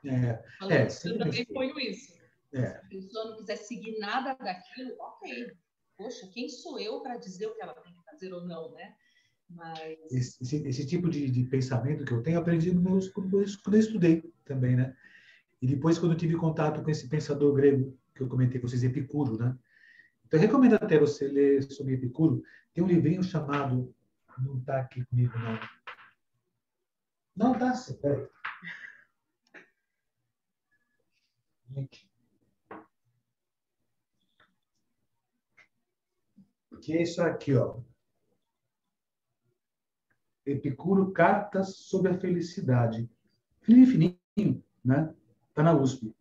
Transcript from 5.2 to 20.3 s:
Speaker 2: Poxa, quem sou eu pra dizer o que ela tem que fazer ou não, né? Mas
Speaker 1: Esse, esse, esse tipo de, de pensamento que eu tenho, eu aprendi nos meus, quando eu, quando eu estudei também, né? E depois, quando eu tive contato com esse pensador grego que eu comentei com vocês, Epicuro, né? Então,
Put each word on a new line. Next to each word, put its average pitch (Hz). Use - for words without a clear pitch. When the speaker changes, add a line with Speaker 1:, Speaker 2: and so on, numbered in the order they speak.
Speaker 2:
Poxa, 208
quem 240
sou 294
eu 214
pra 247
dizer 190
o 220
que 220
ela 170
tem -
que -
fazer 170
ou 175
não, 165
né? -
Mas 165
Speaker 1:
Esse, 127
esse, 135
esse 139
tipo 170
de, 143
de 123
pensamento 131
que -
eu 117
tenho, 165
eu 165
aprendi 170
nos 180
meus, 190
quando 196
eu, 202
quando 202
eu 220
estudei 170
também, 127
né? 127
E 127
depois, 151
quando 170
eu 156
tive 165
contato 156
com 156
esse -
pensador 143
grego 131
que -
eu 131
comentei 127
com 120
vocês, 123
Epicuro, 127
né? 123
Então, 156